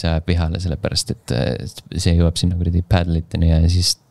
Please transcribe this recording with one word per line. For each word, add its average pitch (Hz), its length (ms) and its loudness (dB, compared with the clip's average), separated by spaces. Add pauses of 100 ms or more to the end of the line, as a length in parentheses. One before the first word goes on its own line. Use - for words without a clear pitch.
see 85 80 0
ajab 80 160 -2
vihale, 85 340 0
sellepärast - 540 -4
et, - 180 -8
äh, 60 320 -2 (320)
see 87 160 2
jõuab 85 240 2
sinna 87 180 0
kuradi 87 300 0
padletini 82 640 0
ja 80 80 4 (100)
siis 87 280 0 (160)